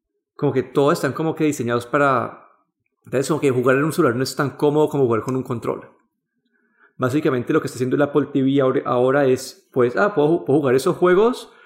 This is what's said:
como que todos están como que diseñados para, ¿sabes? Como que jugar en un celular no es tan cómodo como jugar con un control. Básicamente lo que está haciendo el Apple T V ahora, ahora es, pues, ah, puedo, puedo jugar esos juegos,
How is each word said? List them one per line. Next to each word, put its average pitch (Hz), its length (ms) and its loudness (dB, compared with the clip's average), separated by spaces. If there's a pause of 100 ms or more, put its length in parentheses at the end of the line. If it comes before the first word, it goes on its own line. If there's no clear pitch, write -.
(360)
como 143 160 -2
que 127 100 0
todos 143 320 2
están 139 180 -4
como 160 220 -4
que 160 100 -2
diseñados 120 420 -2
para, 135 600 -2 (600)
¿sabes? 135 180 -2
Como 151 120 0
que 143 100 2
jugar 127 260 2
en 143 80 2
un 156 80 -2
celular 135 240 2
no 131 60 -2
es - 140 -6
tan 143 140 -2
cómodo 151 380 0
como 143 160 0
jugar 113 180 0
con 127 140 -4
un 131 60 -4
control. 127 480 -8 (1040)
Básicamente 127 560 -2
lo 156 80 2
que - 60 -10
está 135 100 -10
haciendo 127 200 -2
el 143 60 2
Apple 143 300 0
T 139 100 0
V 135 180 2
ahora, 131 260 0
ahora 131 400 2
es, - 460 -4
pues, 123 240 0
ah, 202 180 0
puedo, 151 320 2
puedo 143 140 2
jugar 131 140 2
esos 139 220 0
juegos, 190 560 2 (140)